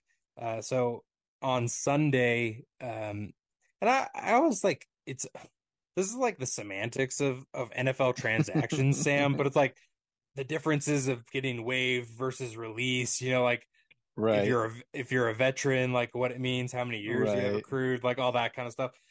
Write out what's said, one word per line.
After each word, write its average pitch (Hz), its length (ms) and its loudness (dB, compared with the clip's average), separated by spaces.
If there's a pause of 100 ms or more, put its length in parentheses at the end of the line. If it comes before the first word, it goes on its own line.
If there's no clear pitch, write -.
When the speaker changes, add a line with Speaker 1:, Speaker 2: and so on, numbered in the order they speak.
(400)
Speaker 1:
Uh, 113 220 -6
so 120 420 0 (400)
on 127 240 2
Sunday, 123 1000 2 (160)
um, 107 520 -8 (480)
and 208 80 4
I, 262 240 2
I - 200 -2
always, 269 300 4
like, 185 220 0 (220)
it's, 131 180 -8 (680)
this 190 100 0
is, 220 100 -6
like, 240 220 0
the 131 80 -6
semantics 113 760 -4
of, 135 320 -2
of 123 220 -8
N 131 140 -2
F 131 120 0
L 127 140 2
transactions, 135 880 0
Speaker 2:
<laughs> - 0 -
Speaker 1:
Sam, 143 320 4
but 139 140 0
it's, 135 80 -2
like, 139 200 4 (600)
the 139 80 -6
differences 147 640 0
of 120 240 -2
getting 127 340 -4
waived 127 460 -2
versus 123 440 -6
release, 120 640 -2
you 127 100 -2
know, 127 120 4
like, 120 220 0 (520)
Speaker 2:
Right. 107 240 4
Speaker 1:
if 101 60 2
you're 117 180 2
a, 113 60 -4 (220)
if 135 180 -6
you're 123 180 2
a 110 40 0
veteran, 131 600 2
like, 120 200 0
what 123 180 0
it 123 80 -8
means, 127 320 -2
how 123 120 -4
many 120 160 -6
years 110 300 0
you 101 100 2
have 101 140 0
Speaker 2:
Right. 104 60 0
Speaker 1:
accrued, 127 440 -2
like, 123 160 0
all 123 140 2
that 120 200 0
kind 123 140 -6
of 113 60 -10
stuff. 131 180 -4 (200)